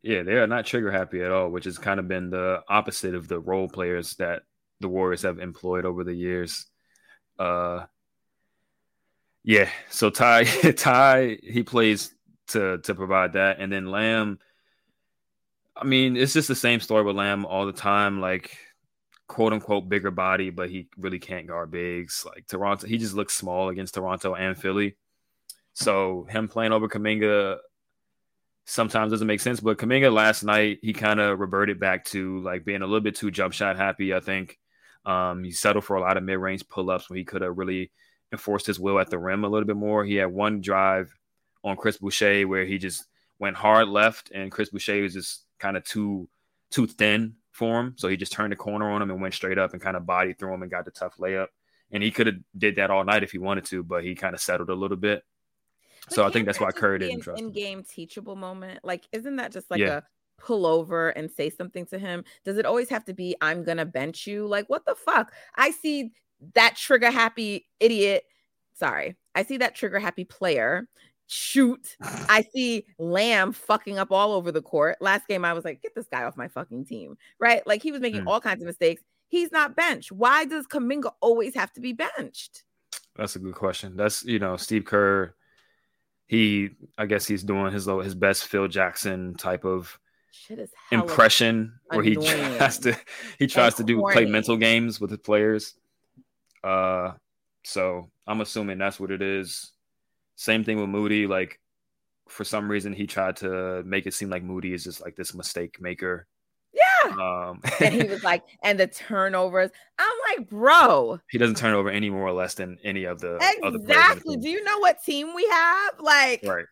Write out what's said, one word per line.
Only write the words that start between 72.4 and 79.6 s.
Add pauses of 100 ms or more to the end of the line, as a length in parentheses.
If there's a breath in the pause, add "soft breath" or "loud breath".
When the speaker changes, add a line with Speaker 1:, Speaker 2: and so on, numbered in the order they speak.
Speaker 2:
see (140)
Lamb
fucking
up
all
over
the
court.
Last
game,
I
was
like,
"Get
this
guy
off
my
fucking
team," (220 soft breath)
right?
Like,
he
was
making
Speaker 1:
Hmm.
Speaker 2:
all
kinds
of
mistakes. (260)
He's
not